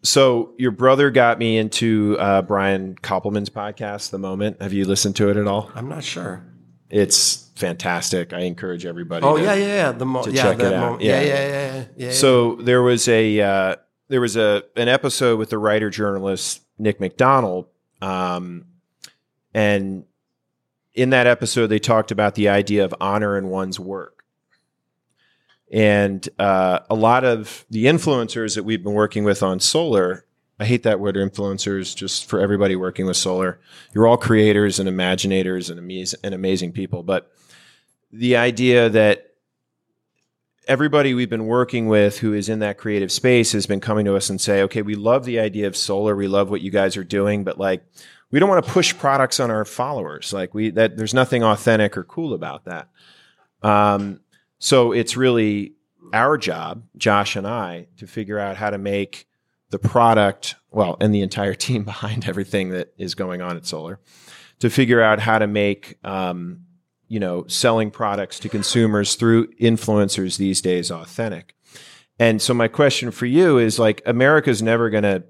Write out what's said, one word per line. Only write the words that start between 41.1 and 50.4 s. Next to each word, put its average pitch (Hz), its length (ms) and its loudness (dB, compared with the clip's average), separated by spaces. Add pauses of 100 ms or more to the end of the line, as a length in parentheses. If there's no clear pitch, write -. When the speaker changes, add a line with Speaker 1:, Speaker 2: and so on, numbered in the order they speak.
Speaker 1:
we've 123 160 0
been 110 180 -4
working 120 400 0
with 104 340 4
who 107 120 0
is 104 160 -4
in 110 120 -2
that 104 180 -4
creative 101 340 -2
space 120 400 2
has 101 140 -2
been 98 140 -2
coming 107 260 0
to 98 100 2
us 95 140 -2
and 95 100 -4
say, 98 220 2
"Okay, 98 180 -2
we 104 140 -4
love 117 320 0
the 120 120 -4
idea 104 280 -2
of 95 100 -4
Solar. 104 400 -2
We 98 120 -2
love 98 200 2
what 101 140 -4
you 95 80 -8
guys 98 260 0
are 95 80 -8
doing, 101 400 -2
but, 92 140 -8
like, 95 260 -2 (460)
we 135 80 0
don't 190 100 4
wanna 185 140 4
push - 340 0
products 135 420 0
on 120 120 0
our 107 160 -2
followers. 107 680 -8
Like, 95 220 -6